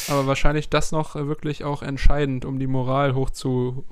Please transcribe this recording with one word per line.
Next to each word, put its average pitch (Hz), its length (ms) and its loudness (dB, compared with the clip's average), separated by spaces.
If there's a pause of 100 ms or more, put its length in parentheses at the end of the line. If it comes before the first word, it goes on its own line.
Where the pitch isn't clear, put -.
aber 139 200 0
wahrscheinlich 147 400 2
das 151 240 0
noch, 156 240 -4
äh, 143 100 -6
wirklich 151 380 -6
auch 143 180 -6
entscheidend, 139 640 4
um 135 160 -6
die 135 80 -2
Moral 131 480 0
hoch 131 140 -2
zu, 127 600 -4